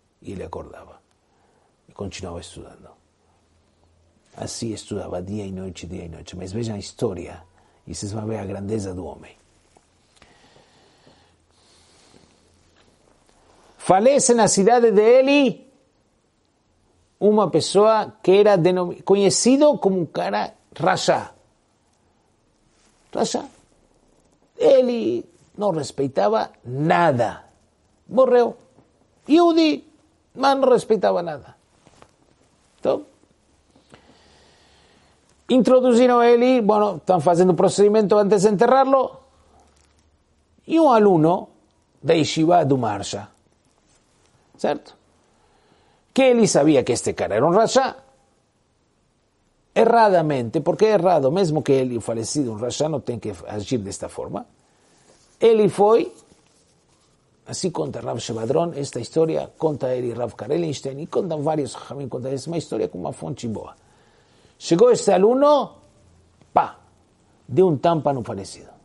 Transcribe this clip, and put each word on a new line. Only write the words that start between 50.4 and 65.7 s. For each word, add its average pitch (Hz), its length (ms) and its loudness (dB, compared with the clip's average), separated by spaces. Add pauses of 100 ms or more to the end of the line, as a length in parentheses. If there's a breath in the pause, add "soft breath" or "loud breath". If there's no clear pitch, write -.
porque 175 240 0
é 220 60 4
errado, 170 420 2
mesmo 156 300 0
que 139 100 0
ele, 127 240 0
o 110 60 -6
falecido, 113 500 -4
um 107 40 -10
rasha, 123 340 -4
não 147 100 -6
tem 120 180 -8
que 104 140 -10 (140)
agir 104 320 -6
desta 101 320 -12
forma, - 340 -12 (960 soft breath)
ele 220 300 4
foi 220 420 2 (1300)
assim 196 240 -8
conta 139 300 -8
Rav 131 200 -8
Shevadron, 131 540 -4
esta 135 260 -8
história, 156 580 -2
conta 135 360 -4
ele 123 180 -6
Rav 117 220 -8
Karelinstein, 139 640 -6
e 170 60 -12
contam 165 360 -6
vários 147 300 -4
Jajamim, 139 360 -14
conta 127 200 -10
essa 135 200 -10
uma 170 80 -8
história - 320 -6
com 180 100 -14
uma 147 140 -10
fonte - 360 -12
boa. - 260 -12 (840 soft breath)
Chegou 202 320 4
este 202 200 0
aluno, 247 640 2 (760)